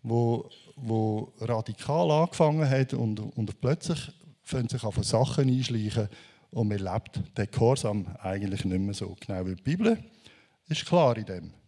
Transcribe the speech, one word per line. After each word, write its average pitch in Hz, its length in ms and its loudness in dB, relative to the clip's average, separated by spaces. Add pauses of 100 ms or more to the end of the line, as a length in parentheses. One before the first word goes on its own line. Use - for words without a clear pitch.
wo, 117 460 0 (280)
wo 110 640 -2
radikal 117 680 -2
angefangen 156 600 4
hat 135 240 2
und, 113 260 -2
und 107 400 -4
plötzlich 151 520 -2 (320)
fangen 123 260 -4
sich 120 140 -4
an 104 200 -2
Sachen 131 460 2
einschleichen 113 580 0 (440)
und 110 180 0
man 104 80 0
lebt 95 600 -6
den 107 140 -2
Gehorsam 107 560 2 (120)
eigentlich 95 440 -4
nicht 92 160 0
mehr 98 140 -2
so. 95 260 -8
Genau 92 260 -6
wie 92 100 -4
die - 60 -18
Bibel 208 360 2 (720)
ist 151 160 -4
klar 139 320 4
in 107 80 -8
dem. 87 260 -10 (160)